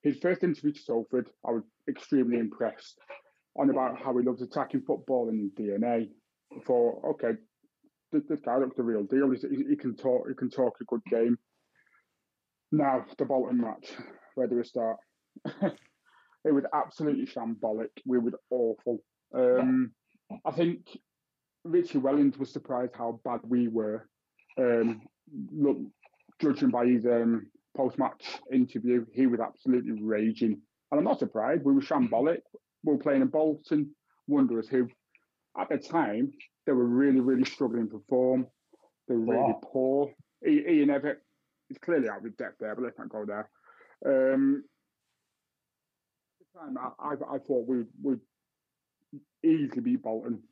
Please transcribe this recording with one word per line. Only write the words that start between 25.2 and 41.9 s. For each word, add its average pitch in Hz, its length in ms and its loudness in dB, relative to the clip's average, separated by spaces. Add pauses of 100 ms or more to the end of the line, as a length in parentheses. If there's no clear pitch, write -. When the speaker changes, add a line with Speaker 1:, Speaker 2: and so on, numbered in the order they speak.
Speaker 1:
look, 143 260 2 (640)
judging 139 280 2
by 120 160 2
his, 120 200 4
um, 117 420 2 (280)
post-match 131 500 -2 (260)
interview, 123 640 2
he 131 140 4
was 120 120 2
absolutely 117 640 -2
raging. 110 600 0 (300)
And - 80 2
I'm - 60 2
not - 140 0
surprised. 135 440 -2
We 139 100 4
were 135 80 6
shambolic. 135 580 0 (440)
We 156 100 2
were 139 60 0
playing 139 220 2
a 127 40 4
Bolton 151 680 0 (360)
Wanderers 120 400 2
who, 127 220 0 (680)
at - 120 -6
the - 80 0
time, 131 540 -2 (340)
they 147 80 2
were 123 120 4
really, 131 360 4
really 131 240 2
struggling 117 440 -2
to 107 100 -12
perform. 127 480 0 (600)
They 127 80 -2
were 113 60 2
really 120 320 2
Speaker 2:
Wow. - 100 -8
Speaker 1:
poor. 135 500 0 (320)
I-, 160 40 2
Ian 147 400 4
Evatt 143 280 -2 (520)
is 131 80 -16
clearly 143 320 0